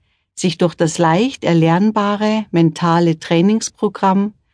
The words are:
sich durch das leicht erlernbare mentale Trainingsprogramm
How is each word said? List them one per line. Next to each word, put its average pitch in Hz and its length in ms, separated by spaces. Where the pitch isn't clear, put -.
sich 175 200
durch 175 200
das 160 220
leicht 175 440
erlernbare 202 1080
mentale 165 680
Trainingsprogramm 202 1160